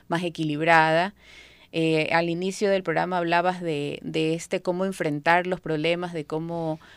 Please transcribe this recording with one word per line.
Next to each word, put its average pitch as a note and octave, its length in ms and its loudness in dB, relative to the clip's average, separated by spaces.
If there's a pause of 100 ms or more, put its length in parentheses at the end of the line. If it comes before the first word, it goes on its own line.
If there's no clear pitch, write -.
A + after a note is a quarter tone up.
más E3+ 160 -2
equilibrada. D#3+ 920 2 (580)
Eh, D#3+ 400 2
al E3+ 180 2
inicio F#3 420 -2
del G3 100 2
programa E3+ 380 0
hablabas F3 420 0
de, C#3+ 400 -4
de D#3+ 320 -2
este F3+ 300 -4
cómo F#3 220 -2
enfrentar E3+ 600 0
los F3+ 140 -2
problemas, E3 540 -2
de D#3 120 -8
cómo... D#3+ 540 -4 (180)